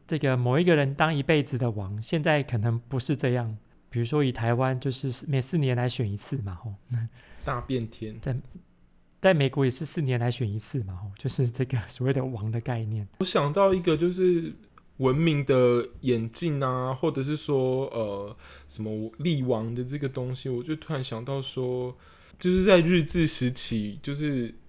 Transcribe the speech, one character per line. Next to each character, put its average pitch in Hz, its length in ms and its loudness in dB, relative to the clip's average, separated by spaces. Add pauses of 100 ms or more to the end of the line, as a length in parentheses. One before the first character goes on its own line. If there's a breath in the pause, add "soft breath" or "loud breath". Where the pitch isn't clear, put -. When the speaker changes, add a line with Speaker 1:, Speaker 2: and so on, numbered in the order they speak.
Speaker 1:
这 160 100 -2
个 131 200 2
某 123 200 4
一 175 60 4
个 175 120 6
人 143 180 2
当 160 200 2
一 143 80 0
辈 151 220 4
子 135 140 -4
的 120 140 0
王， 101 300 -6
现 156 200 -2
在 151 200 2
可 123 180 -2
能 117 280 0
不 135 100 -4
是 127 200 0
这 131 140 0
样。 117 260 -2 (320)
比 120 100 -4
如 120 60 0
说 147 180 2
以 127 80 2
台 117 220 0
湾 131 260 0
就 135 100 -4
是 127 220 -4
四， - 160 -6
每 135 140 2
四 170 160 0
年 131 180 2
来 123 140 0
选 120 200 -2
一 101 60 -4
次 131 280 -6
嘛， 98 120 -6
吼。 104 180 -10 (720 soft breath)
Speaker 2:
大 123 180 -2
变 123 280 -2
天。 110 320 -10
Speaker 1:
在， 135 120 -4 (840)
在 190 140 6
美 139 160 4
国 139 160 2
也 127 40 4
是 127 140 -4
四 165 200 -2
年 127 160 0
来 120 120 0
选 117 180 -2
一 104 80 -4
次 117 260 -6
嘛， 92 120 -8
吼， 98 220 -10
就 - 100 -6
是 123 220 2
这 127 160 -2
个 127 120 -2 (120)
所 127 180 -4
谓 135 60 2
的 135 100 0
王 113 260 -6
的 113 120 -2
概 113 240 -4
念。 107 200 -4 (140)
Speaker 2:
我 190 60 0
想 147 260 2
到 196 220 4
一 185 80 0
个 165 160 4
就 170 140 2
是 180 420 0 (440)
文 131 160 4
明 151 300 2
的 123 460 4 (120)
演 113 300 0
进 147 320 -2
啊， 127 300 -2
或 156 180 0
者 139 100 -2
是 147 140 -2
说， 131 520 0
呃， 104 500 -6 (320 loud breath)
什 - 120 -12
么 107 360 -6
立 147 260 0
王 113 300 -2
的 123 100 -6
这 131 140 -8
个 139 100 -4
东 127 260 -6
西， 127 160 -10
我 123 140 -4
就 156 120 -6
突 156 180 -8
然 131 100 -4
想 120 220 -8
到 139 160 -4
说， 127 560 -4 (400 soft breath)
就 180 140 0
是 185 120 4
在 190 160 8
日 170 240 4
治 165 220 2
时 127 260 2
期， 107 520 -4
就 143 100 -4
是， 139 400 -2 (160)